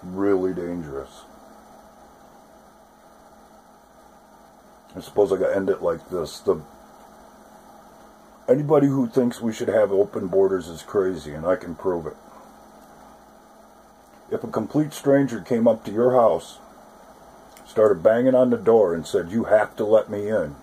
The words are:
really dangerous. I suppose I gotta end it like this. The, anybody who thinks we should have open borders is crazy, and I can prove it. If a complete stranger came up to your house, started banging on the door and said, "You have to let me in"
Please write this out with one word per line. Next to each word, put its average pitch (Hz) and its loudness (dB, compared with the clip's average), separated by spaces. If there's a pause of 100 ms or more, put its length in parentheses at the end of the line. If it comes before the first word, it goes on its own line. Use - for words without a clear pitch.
really 92 -2
dangerous. 85 -12 (3750)
I 92 -14
suppose 98 0
I 95 0
gotta 90 0
end 95 -2
it 95 -2
like 85 -4
this. 85 -8
The, 87 -2 (1900)
anybody 143 2
who 135 0
thinks 120 0
we 117 -4
should 110 -6
have 104 2
open 98 0
borders 95 0
is 82 -16
crazy, 90 -4
and 78 -10
I 90 0
can 87 -10
prove 85 -4
it. 76 -12 (2250)
If 110 -8
a 117 -10
complete 131 -4
stranger 139 0
came 113 0
up 113 2
to 113 -10
your 117 2
house, 110 2 (1080)
started 104 2
banging 120 4
on 127 4
the 120 2
door 107 4
and 80 -8
said, 87 -2
"You 110 -2
have 104 2
to 110 -4
let 104 2
me 104 -6
in" 85 -4